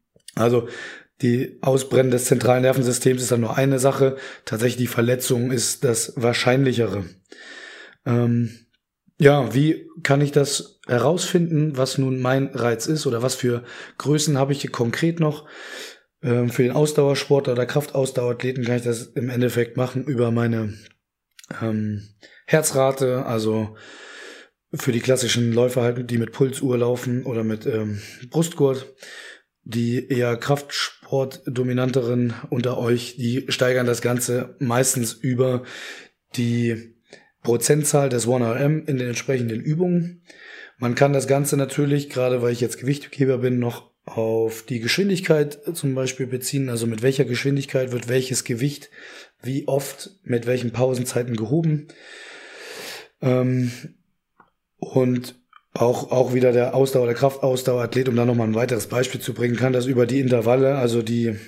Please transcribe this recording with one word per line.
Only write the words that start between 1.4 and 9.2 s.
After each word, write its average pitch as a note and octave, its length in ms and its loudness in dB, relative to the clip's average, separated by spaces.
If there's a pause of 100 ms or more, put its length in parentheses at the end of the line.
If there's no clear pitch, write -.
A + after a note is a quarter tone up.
Ausbrennen C3 500 2
des B2 140 2
zentralen B2 380 4
Nervensystems B2+ 580 2
ist B2 120 0
dann A#2 100 2
nur A2+ 160 -2
eine C3+ 200 2
Sache. C3+ 380 2 (300)
Tatsächlich A#2 320 -2
die B2 80 2
Verletzung B2 640 0
ist - 320 -2
das A#2 320 0
Wahrscheinlichere. A#2 880 2 (1000)
Ähm, A#2+ 440 2 (680)
ja, C#3 360 6